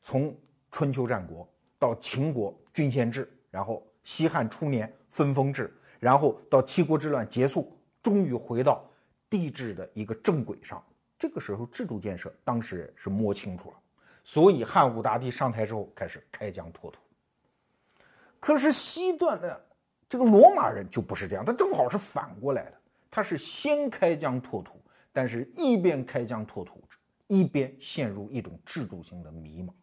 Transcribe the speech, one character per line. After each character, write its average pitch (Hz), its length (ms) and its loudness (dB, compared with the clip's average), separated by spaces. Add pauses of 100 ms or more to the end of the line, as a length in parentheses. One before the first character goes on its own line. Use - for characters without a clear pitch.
从 139 340 -2 (340)
春 139 220 0
秋 123 140 0
战 104 200 -2
国 82 220 -16 (300)
到 120 160 2
秦 139 400 -4
国 107 200 -4 (160)
郡 147 200 0
县 120 200 0
制， 123 220 -8 (180)
然 95 140 -6
后 - 180 -8 (200)
西 - 260 0
汉 131 220 0
初 - 180 -6
年 110 240 -4 (160)
分 143 240 0
封 135 180 2
制， 131 240 -8 (240)
然 127 200 6
后 147 200 2 (120)
到 135 100 8
七 151 220 0
国 156 160 2
之 156 100 -4
乱 127 180 -2
结 127 220 0
束， - 260 -4 (280)
终 202 200 2
于 135 120 -2
回 120 280 -2
到 135 220 2 (460)
帝 170 200 -2
制 117 220 -10
的 90 220 -12
一 107 100 -6
个 110 120 -6
正 151 280 0
轨 - 180 -10
上。 - 220 -16 (340)
这 320 120 -4
个 - 100 -10
时 101 160 -8
候 113 100 -8
制 220 200 -10
度 113 120 -8
建 92 180 -8
设 - 140 -14 (140)
当 117 160 -2
时 90 340 -10
是 - 140 -12
摸 101 240 0
清 98 240 -8
楚 - 140 -18
了， - 60 -20 (460)
所 175 300 6
以 131 100 0
汉 131 320 4
武 113 60 -6
大 110 160 0
帝 127 140 -4
上 123 200 -2
台 110 140 -2
之 104 80 -6
后 104 220 -8
开 95 120 -8
始 - 240 -16
开 107 200 -10
疆 87 220 -14
拓 - 180 -18
土。 - 100 -20 (1400)
可 - 200 2
是 285 120 4
西 349 460 0
段 294 240 0
的 165 240 -10 (420)
这 254 120 -4
个 254 60 4
罗 240 300 12
马 294 140 2
人 95 220 -6
就 120 100 -2
不 98 140 -6
是 95 120 -6
这 85 80 -6
样， 95 100 -6
他 202 80 -2
正 381 200 2
好 127 160 2
是 180 80 -2
反 - 420 -8
过 135 140 -2
来 131 120 -2
的， - 100 -20 (360)
他 220 120 -2
是 180 160 -2
先 294 500 -2
开 - 260 2
疆 131 260 -2
拓 101 220 -8
土， - 160 -20 (340)
但 131 140 -2
是 117 300 -6
一 269 220 4
边 165 260 2
开 127 200 -4
疆 110 200 -6
拓 104 180 -10
土， - 200 -18 (440)
一 190 160 4
边 135 380 0
陷 123 300 -6
入 101 200 -10
一 127 120 -6
种 87 220 -14
制 147 200 -8
度 87 180 -14
性 87 200 -16
的 78 100 -18
迷 80 300 -14
茫 92 100 -12 (100)